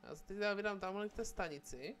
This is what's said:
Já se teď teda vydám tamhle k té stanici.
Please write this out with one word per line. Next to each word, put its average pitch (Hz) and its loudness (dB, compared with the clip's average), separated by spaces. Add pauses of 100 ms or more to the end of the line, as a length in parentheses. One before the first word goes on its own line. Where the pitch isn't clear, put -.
Já - -8
se - -12
teď 196 -6
teda 208 6
vydám 202 2
tamhle 202 0
k - -4
té 233 -2
stanici. 151 -4